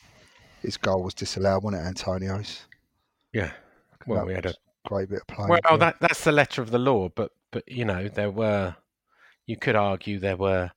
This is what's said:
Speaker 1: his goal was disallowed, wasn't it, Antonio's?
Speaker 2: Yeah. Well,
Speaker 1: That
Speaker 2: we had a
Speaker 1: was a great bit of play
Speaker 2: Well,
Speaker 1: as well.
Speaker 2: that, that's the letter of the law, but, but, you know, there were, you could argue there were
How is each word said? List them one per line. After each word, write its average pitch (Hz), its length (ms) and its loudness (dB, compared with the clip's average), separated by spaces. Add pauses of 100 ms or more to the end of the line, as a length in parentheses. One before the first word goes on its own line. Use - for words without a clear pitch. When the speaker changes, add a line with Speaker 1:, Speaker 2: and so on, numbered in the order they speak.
(600)
Speaker 1:
his - 160 -6
goal 95 260 0
was 92 100 -6
disallowed, 95 500 0
wasn't 95 200 -4
it, 87 40 -6
Antonio's? 95 800 -6 (680)
Speaker 2:
Yeah. 92 200 -4 (540)
Well, 107 140 -2
Speaker 1:
That 104 80 -2
Speaker 2:
we 92 60 -4
had 90 120 -4
a 90 40 -4
Speaker 1:
was - 80 -6 (280)
a - 40 -12
great 98 200 -4
bit 101 120 -6
of - 60 -18
play - 200 -8
Speaker 2:
Well, 170 160 6
Speaker 1:
as 165 60 6
well. 156 100 8
Speaker 2:
that, 165 220 2
that's 170 220 0
the 160 80 4
letter 143 300 2
of 113 100 -8
the 123 80 4
law, 117 300 4
but, - 220 -4 (200)
but, 117 160 -6
you 120 180 -4
know, 98 240 -2
there 104 220 -2
were, 101 440 0 (680)
you 113 120 -6
could 120 180 2
argue 101 440 0
there 95 180 -2
were 92 400 0